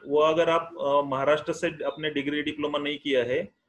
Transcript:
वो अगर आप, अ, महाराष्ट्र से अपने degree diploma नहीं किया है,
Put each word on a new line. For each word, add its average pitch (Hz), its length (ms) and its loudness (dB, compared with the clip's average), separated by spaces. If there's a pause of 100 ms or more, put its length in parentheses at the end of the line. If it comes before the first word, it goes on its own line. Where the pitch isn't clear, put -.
वो 147 140 2
अगर 160 280 4
आप, 165 320 0
अ, 143 200 2
महाराष्ट्र 143 520 0
से 160 320 -4
अपने 151 260 -4
degree 147 320 -2
diploma 147 360 -4
नहीं 143 200 -4
किया 131 260 0
है, 135 180 -2 (260)